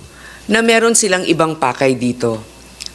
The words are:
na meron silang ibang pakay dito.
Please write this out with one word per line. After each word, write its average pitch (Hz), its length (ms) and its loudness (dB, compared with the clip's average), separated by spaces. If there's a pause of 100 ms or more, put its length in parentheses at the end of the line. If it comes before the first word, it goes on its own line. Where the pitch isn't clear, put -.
(480)
na 220 160 2
meron 233 320 4
silang 185 320 0
ibang 160 320 0
pakay 131 400 0
dito. 120 400 -2 (560)